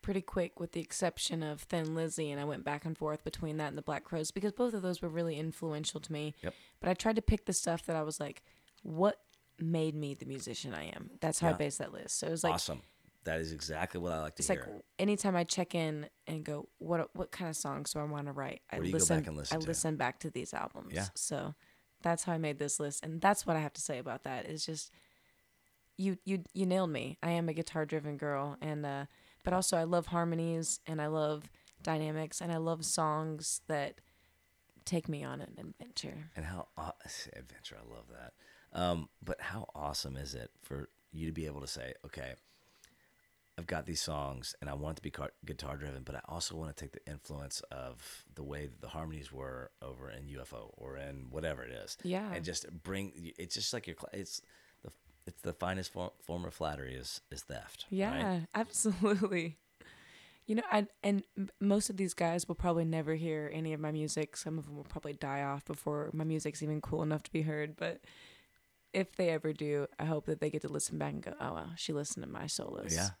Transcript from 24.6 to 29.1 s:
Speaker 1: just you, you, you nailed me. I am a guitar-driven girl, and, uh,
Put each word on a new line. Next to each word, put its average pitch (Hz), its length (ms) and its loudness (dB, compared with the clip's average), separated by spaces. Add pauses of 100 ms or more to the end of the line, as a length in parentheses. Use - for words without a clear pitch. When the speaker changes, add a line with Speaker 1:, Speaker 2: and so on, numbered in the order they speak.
Speaker 1:
just - 280 -6 (1040)
you, 185 280 2
you, 190 200 2 (100)
you 190 120 2
nailed 180 240 4
me. 139 320 -2
I 170 80 2
am 170 180 4
a 160 60 2
guitar-driven 156 640 0
girl, 143 420 0
and, 151 240 -2
uh, 139 220 -2 (380)